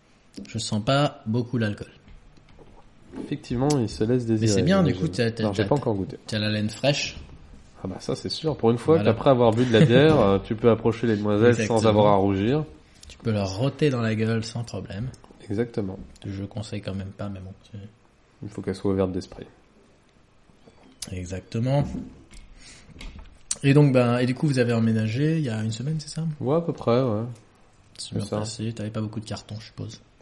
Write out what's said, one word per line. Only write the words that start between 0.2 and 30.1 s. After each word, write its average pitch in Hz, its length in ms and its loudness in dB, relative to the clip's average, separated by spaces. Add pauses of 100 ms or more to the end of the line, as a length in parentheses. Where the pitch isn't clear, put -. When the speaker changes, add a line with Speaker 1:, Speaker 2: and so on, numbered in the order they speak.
Speaker 1:
je 113 100 -8
sens 107 260 -6
pas 143 420 0
beaucoup 120 300 -2
l'alcool. 107 320 -4 (1400)
Speaker 2:
Effectivement, 135 440 -4 (120)
il 107 80 0
se - 160 -4
laisse 120 220 0
désirer, 110 240 2
Speaker 1:
Mais 101 40 4
c'est 95 80 4
bien, 95 200 4
du 151 80 4
Speaker 2:
j'imagine. 92 180 -2
Speaker 1:
coup, - 80 -8
t'as, 113 140 0
t'as, 110 140 -4
Speaker 2:
Non, 104 100 0
j'ai 107 80 2
Speaker 1:
t'as, 98 80 -2
Speaker 2:
pas 147 60 2
encore 123 180 -2
goûté. 95 320 -6
Speaker 1:
t'as 110 120 -4
la 107 120 -2
laine 107 180 -2
fraîche. - 480 -2 (680)
Speaker 2:
Ah 98 60 -6
bah 95 120 -10
ça, 135 160 -6
c'est - 120 -8
sûr. 151 280 -4
Pour 113 140 2
une 123 60 4
fois 160 200 4
Speaker 1:
Voilà. 113 160 4
Speaker 2:
qu'après 139 180 2
avoir 120 220 6
bu 120 120 2
de 123 80 0
la 110 140 8
bière, 139 340 6
Speaker 1:
<laughs> - 0 -
Speaker 2:
euh, 98 240 6
tu 117 100 -6
peux 117 160 4
approcher 113 360 2
les 110 100 2
demoiselles 104 380 4
sans 117 80 0
Speaker 1:
Exactement. 110 260 2
Speaker 2:
avoir 104 240 6
à 101 40 6
rougir. 101 480 2 (440)
Speaker 1:
Tu - 80 -18
peux 117 160 -6
leur 98 240 -2
roter 139 320 0
dans 120 140 -2
la 110 120 0
gueule 110 300 0
sans 117 180 -8
problème. 101 460 -10 (400)
Speaker 2:
Exactement. 101 500 -4 (280)
Speaker 1:
Je 98 180 -8
conseille 104 380 -10
quand 95 120 -8
même 98 220 -8
pas, 101 140 -10
mais 95 100 -12
bon, 92 120 -14 (200)
c'est 104 60 -14 (640)
Speaker 2:
Il 107 80 -12
faut - 100 -12
qu'elle 95 140 -6
soit 98 180 -2
ouverte 95 200 0
d'esprit. - 340 -10 (1700)
Speaker 1:
Exactement. 95 720 -4 (1800)
Et 139 120 6
donc, 143 180 8
ben, 123 260 4
et 127 80 2
du 127 80 0
coup, 160 120 -2
vous 131 120 2
avez 120 140 2
emménagé 113 640 0
il 151 60 -2
y 127 40 -2
a 110 140 -4
une 110 100 -4
semaine, 139 260 -6
c'est - 120 -12
ça ? 160 140 -6 (160)
Speaker 2:
Ouais, 131 160 0
à 170 40 0
peu 165 120 -2
près, 120 300 2
ouais. 110 200 -2 (760)
Speaker 1:
C'est - 160 -10
bien 104 100 -4
Speaker 2:
C'est - 60 -10
ça. 104 80 -4
Speaker 1:
passé. 110 340 -6
T'avais 107 180 -10
pas 113 100 -6
beaucoup 107 200 -6
de 110 40 -10
cartons, - 340 -12
je - 80 -16
suppose. - 340 -14 (220)